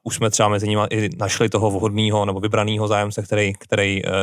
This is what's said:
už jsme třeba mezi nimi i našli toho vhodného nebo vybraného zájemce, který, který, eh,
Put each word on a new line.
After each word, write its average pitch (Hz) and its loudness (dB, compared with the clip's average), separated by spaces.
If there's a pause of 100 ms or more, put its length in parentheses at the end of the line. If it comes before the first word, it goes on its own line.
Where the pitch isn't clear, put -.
už 107 -6
jsme 110 0
třeba 107 4
mezi 104 0
nimi 107 2
i 107 -2
našli 107 0
toho 107 2
vhodného 104 0
nebo 98 -2
vybraného 107 0
zájemce, 104 0
který, 104 0
který, 98 -2
eh, 90 -2 (120)